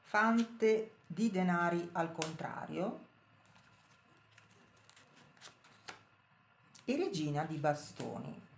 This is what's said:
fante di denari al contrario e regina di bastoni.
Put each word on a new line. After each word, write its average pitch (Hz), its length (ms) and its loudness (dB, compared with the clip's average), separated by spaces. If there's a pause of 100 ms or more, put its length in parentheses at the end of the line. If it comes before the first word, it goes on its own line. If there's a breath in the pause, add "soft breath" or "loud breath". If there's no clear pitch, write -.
fante 220 920 2 (140)
di 220 240 0
denari 175 640 2
al 165 180 -2
contrario 165 880 -6 (3750)
e 254 100 2
regina 156 480 0
di 160 140 -4
bastoni. 143 840 -2 (160)